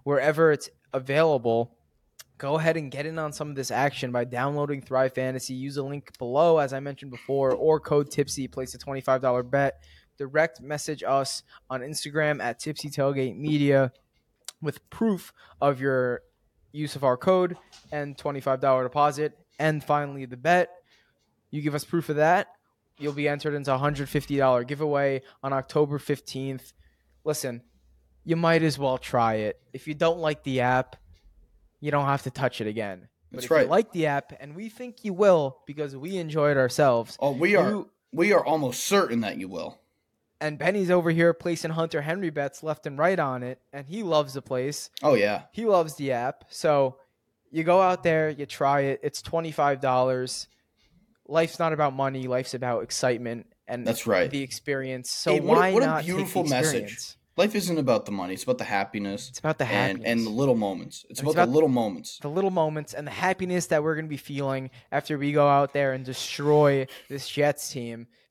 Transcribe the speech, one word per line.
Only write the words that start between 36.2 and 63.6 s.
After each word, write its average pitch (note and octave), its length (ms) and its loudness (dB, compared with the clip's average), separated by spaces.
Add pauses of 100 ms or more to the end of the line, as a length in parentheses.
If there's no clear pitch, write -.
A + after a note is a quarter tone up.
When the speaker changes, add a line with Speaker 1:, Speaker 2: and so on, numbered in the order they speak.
Speaker 1:
it C#3 60 2
ourselves, B2 640 4
Speaker 2:
Oh, C#3 120 2
we E3+ 220 2
are, F#3+ 160 4
Speaker 1:
you G#3 200 -6 (220)
Speaker 2:
we G3 200 2
are F3+ 120 4
almost C#3+ 400 -2
certain D3+ 360 2
that G2+ 180 -4
you F#2 100 -8
will. E2+ 300 -10 (600)
Speaker 1:
And D3+ 180 -6
Benny's F3+ 320 0
over E3+ 200 4
here E3+ 220 4
placing E3+ 380 -4
Hunter D#3+ 320 -2
Henry E3+ 260 -4
bets D3 340 -6
left D#3 240 -6
and C#3 120 -8
right F3+ 200 2
on C3 240 -2
it, B2+ 180 -10 (120)
and C#3 140 -14
he G3+ 160 -10
loves D3+ 320 2
the C3+ 80 -8
place. C3+ 480 -4 (120)
Speaker 2:
Oh, D3 120 4
yeah. G#2 380 2
Speaker 1:
He A3 120 -6
loves F3 300 4
the C3+ 180 -4
app. B2 380 -4
So C#3 480 2 (520)
you D#3+ 140 -2
go F3 160 6
out F3+ 220 2
there, D#3+ 260 2
you C#3+ 180 -8
try C#3+ 360 2
it. C#3 220 -2
It's - 180 -6
twenty-five D3+ 580 -2
dollars. B2+ 680 0 (800)
Life's E3 300 0
not E3 140 0
about D3 200 2
money. C3+ 360 -4
Life's B2+ 260 -2
about A#2+ 300 -2
excitement A#2+ 600 -4 (200)
and A#2+ 180 -8
Speaker 2:
That's A2+ 220 -2
right. D3+ 240 2
Speaker 1:
the C#3 120 -4
experience. C3 680 -6
So - 220 -2
Speaker 2:
Hey, - 80 2
what C#3+ 160 4
a, - 40 8
Speaker 1:
why F#3+ 120 4
Speaker 2:
what G3 100 4
a - 40 4
Speaker 1:
not - 160 2
take D#3+ 40 -10
the F3+ 80 -2
Speaker 2:
beautiful F#3+ 300 -2
message. C3+ 380 2
Speaker 1:
experience? - 340 -14 (200)
Speaker 2:
Life G#3+ 200 2
isn't E3+ 220 0
about B2 280 2
the G#2 60 -8
money. F#2+ 220 -6
It's F#2+ 100 -10
about B2 140 0
the A2 60 -6
happiness G2+ 640 -4
Speaker 1:
It's - 100 -18
about D#3 180 -2
the C#3 60 -2
Speaker 2:
and, A#2 80 -2 (260)
Speaker 1:
happiness. A2+ 80 -10
Speaker 2:
and A#2 180 2
the A2 60 -4
little B2+ 240 2
moments. F#2+ 560 -4
It's - 80 -12
Speaker 1:
And C#3 80 -4
Speaker 2:
about D3+ 40 2
Speaker 1:
it's D#3 60 0
Speaker 2:
the F3 60 4
Speaker 1:
about B2 100 2
Speaker 2:
little D#3 160 6
moments. A2 520 -2
Speaker 1:
the D3 100 -8
little F#3+ 220 0
moments D#3 420 -4
and D3 100 -10
the C#3 60 -12
happiness F3+ 560 -2